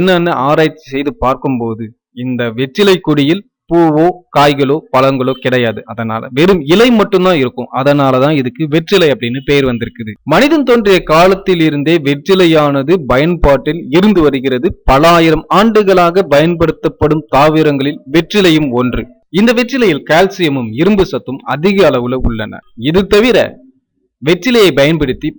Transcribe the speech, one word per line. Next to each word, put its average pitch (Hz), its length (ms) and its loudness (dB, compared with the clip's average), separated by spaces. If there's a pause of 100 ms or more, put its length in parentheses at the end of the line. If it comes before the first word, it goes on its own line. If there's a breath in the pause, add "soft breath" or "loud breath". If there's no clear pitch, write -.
என்னன்னு 175 340 0 (140)
ஆராய்ச்சி 156 460 -2
செய்து 143 200 -4 (120)
பார்க்கும்போது 120 600 -4 (400)
இந்த 123 240 -4 (120)
வெற்றிலை 185 360 0 (100)
கொடியில் 151 360 0 (260)
பூவோ 165 340 2 (300)
காய்களோ 143 400 2 (180)
பழங்களோ 131 480 0
கிடையாது. 120 400 -2 (120)
அதனால 113 440 -8
வெறும் 180 240 2 (140)
இலை 220 120 4 (120)
மட்டும்தான் 185 420 0
இருக்கும். 123 260 -4 (140)
அதனாலதான் 139 600 2
இதுக்கு 123 220 -6 (120)
வெற்றிலை 170 400 2
அப்படின்னு 120 340 -6
பெயர் 143 200 0
வந்திருக்குது. 113 440 -8 (200)
மனிதன் 285 360 2
தோன்றிய 202 300 2 (120)
காலத்தில் 180 560 2
இருந்தே 147 300 0 (100)
வெற்றிலையானது 147 880 0 (160)
பயன்பாட்டில் 151 720 0 (160)
இருந்து 190 280 4
வருகிறது. 135 440 -2 (200)
பல 135 120 4 (160)
ஆயிரம் 160 260 2 (140)
ஆண்டுகளாக 190 760 2
பயன்படுத்தப்படும் 156 880 0 (140)
தாவரங்களில் 147 640 0 (160)
வெற்றிலையும் 165 540 0 (100)
ஒன்று. 117 240 -4 (360)
இந்த 233 100 2 (100)
வெற்றிலையில் 233 420 -2 (100)
கால்சியமும் 156 680 0
இரும்பு 196 320 2
சத்தும் 131 300 -10 (140)
அதிக 190 340 2
அளவுல 127 400 -2
உள்ளன. 104 340 -10 (240)
இது 185 160 0 (100)
தவிர 208 320 2 (760)
வெற்றிலையை 180 580 2
பயன்படுத்தி 147 580 -2